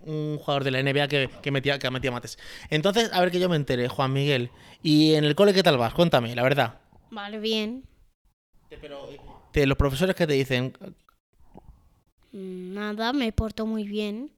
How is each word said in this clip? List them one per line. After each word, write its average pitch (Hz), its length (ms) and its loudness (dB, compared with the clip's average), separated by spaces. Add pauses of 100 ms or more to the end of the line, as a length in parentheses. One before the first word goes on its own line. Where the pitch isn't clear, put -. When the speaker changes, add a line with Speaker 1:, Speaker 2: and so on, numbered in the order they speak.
Speaker 1:
un 151 360 -6
jugador 143 260 -2
de 139 80 -2
la 127 80 0
N 139 140 0
B 143 80 2
A 143 60 0
que, 139 220 -2 (120)
que - 100 -6
metía, 139 280 -2
que 135 100 -4
metía 127 220 -4
mates. 120 260 -10 (320)
Entonces, 196 420 2
a 185 100 2
ver 180 100 4
que 180 80 0
yo 180 100 2
me 175 60 2
enteré, 131 320 0
Juan 131 260 -2
Miguel. 139 380 0 (320)
¿Y 156 320 6
en 151 80 4
el 147 120 2
cole 202 200 4
qué 185 80 4
tal 160 140 6
vas? 117 180 0
Cuéntame, 123 400 2
la 120 80 0
verdad. 131 360 0 (300)
Speaker 2:
Vale, 208 300 -12
bien. 220 460 -4 (840)
Speaker 1:
Te, 147 80 -20
pero, 139 320 -16
eh, 143 100 -18 (320)
te, 147 140 2
los 135 140 2
profesores, 143 360 2
¿qué 175 120 0
te 151 60 0
dicen? 131 440 0 (1600)
Speaker 2:
Mm, 185 400 -12
nada, 214 400 -4
me 247 180 0
porto 220 340 -4
muy 220 220 -4
bien. 214 500 -6